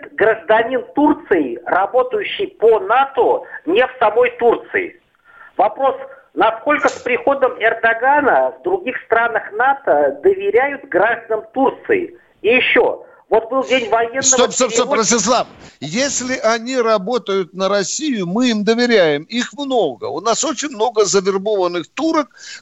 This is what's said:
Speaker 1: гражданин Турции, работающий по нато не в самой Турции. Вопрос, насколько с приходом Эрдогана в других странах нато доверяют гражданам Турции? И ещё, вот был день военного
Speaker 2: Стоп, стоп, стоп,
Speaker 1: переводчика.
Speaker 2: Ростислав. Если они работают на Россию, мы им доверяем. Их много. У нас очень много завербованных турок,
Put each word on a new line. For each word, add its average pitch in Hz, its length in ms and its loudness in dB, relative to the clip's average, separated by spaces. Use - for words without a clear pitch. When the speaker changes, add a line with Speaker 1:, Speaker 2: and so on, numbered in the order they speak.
Speaker 1:
гражданин 226 720 0
Турции, 269 720 0
работающий 202 840 -2
по 220 320 4
нато 214 640 0
не 220 200 2
в 254 140 -8
самой 233 400 2
Турции. 170 600 0
Вопрос, 254 380 2
насколько 220 560 0
с - 120 -4
приходом 254 580 0
Эрдогана 226 1000 2
в - 40 -20
других - 320 -4
странах 226 380 0
нато 208 680 0
доверяют 202 680 0
гражданам 220 540 -2
Турции? 165 600 -2
И 196 80 0
ещё, 190 560 2
вот 220 200 0
был 262 160 -2
день 247 240 -2
военного 233 320 0
Speaker 2:
Стоп, 240 300 2
стоп, 240 200 0
стоп, 247 180 -2
Speaker 1:
переводчика. - 80 0
Speaker 2:
Ростислав. 220 500 0
Если 247 560 -4
они 233 420 -2
работают 214 760 -2
на 190 160 -4
Россию, 202 580 -2
мы 240 240 0
им 214 120 -2
доверяем. 208 600 2
Их - 300 -6
много. 208 520 -4
У 127 160 -8
нас 226 220 -2
очень 285 260 -6
много 220 360 0
завербованных 190 840 -2
турок, 311 400 -2